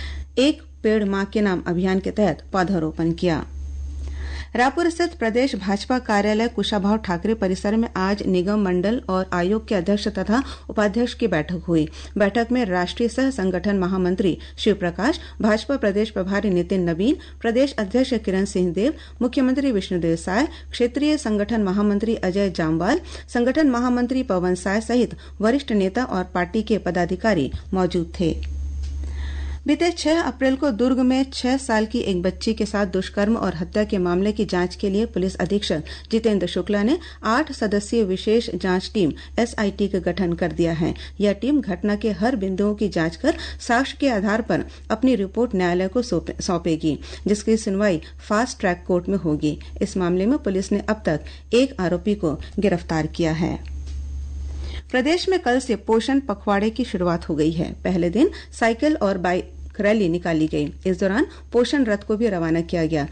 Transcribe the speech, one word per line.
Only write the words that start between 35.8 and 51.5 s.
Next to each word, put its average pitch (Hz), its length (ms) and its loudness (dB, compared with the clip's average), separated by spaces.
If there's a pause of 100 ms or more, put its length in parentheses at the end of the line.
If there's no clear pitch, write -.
जितेंद्र 214 360 2
शुक्ला 202 360 0
ने 262 140 4 (260)
आठ 262 280 2
सदस्यीय 214 520 0
विशेष 214 520 0
जांच 185 380 0
टीम 180 180 2 (280)
एसआईटी 214 480 0
का 190 120 -2
गठन 175 340 0
कर 170 180 -2
दिया 165 220 0
है। 156 220 -2 (240)
यह 202 140 2
टीम 254 280 0
घटना 208 340 -2
के 214 160 0
हर 208 240 0
बिंदुओं 196 400 0
की 208 140 0
जांच 165 260 0
कर 311 200 2 (320)
साक्ष्य 247 320 0
के 277 100 2
आधार 214 320 2
पर 185 240 0 (260)
अपनी 254 240 2
रिपोर्ट 220 400 0
न्यायालय 180 320 2
को 240 140 0
सौंपे-, 170 400 -2
सौंपेगी, 165 580 0 (280)
जिसकी 208 300 2
सुनवाई 196 440 0 (280)
फास्ट 226 300 0
ट्रैक 180 280 -2
कोर्ट 180 220 0
में 196 80 2
होगी। 151 420 0 (220)
इस 202 160 -2
मामले 180 280 2
में 262 120 4
पुलिस 196 340 -2
ने 202 80 2
अब 214 260 -2
तक 180 160 0 (320)